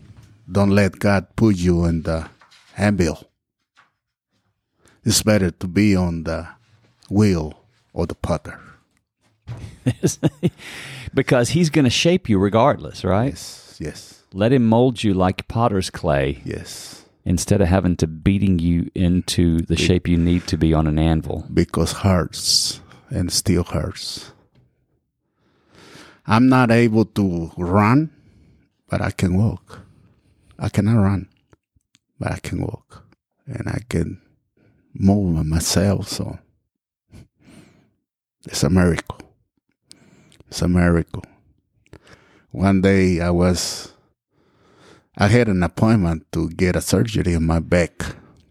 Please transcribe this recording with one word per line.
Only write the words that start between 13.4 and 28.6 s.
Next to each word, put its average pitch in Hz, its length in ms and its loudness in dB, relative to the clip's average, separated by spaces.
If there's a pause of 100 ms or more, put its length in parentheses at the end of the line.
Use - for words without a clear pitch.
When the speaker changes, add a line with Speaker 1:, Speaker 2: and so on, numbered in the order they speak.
Speaker 1:
yes. - 440 -14 (100)
Speaker 2:
Let 104 180 0
him 127 140 4
mold 117 380 2
you 104 100 2
like 92 340 0
potter's 101 440 -2
clay. 69 520 -2
Speaker 1:
Yes. - 600 -14 (200)
Speaker 2:
Instead 95 360 0
of 92 60 4
having 90 300 2
to 85 100 0
beating 95 520 0
you 85 360 0
into 87 640 2
the 82 140 -2
Speaker 1:
Be- 82 80 -2
Speaker 2:
shape 87 240 2
you 87 100 2
need 87 300 0
to 82 100 -2
be 80 160 2
on 78 140 2
an 78 100 0
anvil. 78 560 -2
Speaker 1:
Because 82 380 0 (100)
hurts - 800 -2 (300)
and 92 200 -4
still 87 320 0
hurts. - 680 -8 (1900)
I'm 120 240 4
not 127 220 4
able 113 340 4
to 85 520 -2
run, 104 520 2 (800)